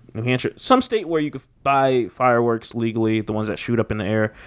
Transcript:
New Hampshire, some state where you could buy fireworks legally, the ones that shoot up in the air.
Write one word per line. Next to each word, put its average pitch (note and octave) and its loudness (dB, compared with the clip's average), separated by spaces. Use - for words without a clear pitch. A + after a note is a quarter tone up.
New A2+ -6
Hampshire, B2+ -2
some B3+ 2
state G#3 -4
where E3 0
you D3+ -4
could C3+ -12
buy C3+ 2
fireworks A#2+ 0
legally, A2+ 0
the A2 -6
ones G#2+ -2
that - -6
shoot A#2 -2
up A2 0
in G#2+ -4
the G#2 -4
air. G#2+ 0